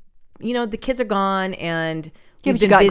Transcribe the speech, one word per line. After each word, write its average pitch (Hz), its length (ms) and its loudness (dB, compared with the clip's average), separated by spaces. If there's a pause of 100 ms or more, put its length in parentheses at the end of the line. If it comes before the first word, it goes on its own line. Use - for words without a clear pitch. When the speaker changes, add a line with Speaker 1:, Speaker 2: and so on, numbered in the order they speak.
(400)
Speaker 1:
you 240 140 -6
know, 240 120 -2
the 214 100 -8
kids 254 240 -4
are 247 40 -4
gone 196 500 -2
and 160 520 -6 (360)
Speaker 2:
Yeah, 269 100 2
Speaker 1:
we've - 20 0
Speaker 2:
but 202 80 -2
you 202 60 6
Speaker 1:
been - 20 4
Speaker 2:
got 196 100 8
Speaker 1:
busy. 196 100 6